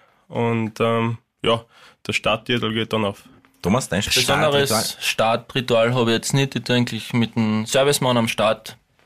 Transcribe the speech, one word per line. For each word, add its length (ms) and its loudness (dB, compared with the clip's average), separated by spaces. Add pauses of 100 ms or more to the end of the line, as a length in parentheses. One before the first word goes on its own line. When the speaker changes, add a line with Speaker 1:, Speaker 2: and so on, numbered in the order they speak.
(300)
Speaker 1:
und, 500 -2
ähm, 380 0 (240)
ja, 220 0 (440)
der 60 -4
Starttitel 600 -2
geht 200 -4
dann 100 0
auf. 200 -6 (380)
Speaker 2:
Thomas, 260 0
dein 160 -2
Speaker 3:
Besonderes 680 0
Speaker 2:
Startritual? 320 -2
Speaker 3:
Startritual 960 0
habe 160 2
ich 40 4
jetzt 180 -2
nicht. 220 0
Ich 80 -4
tue 120 0
eigentlich 380 -2
mit 220 0
dem 300 0
Servicemann 520 2
am 100 2
Start 500 -2 (280)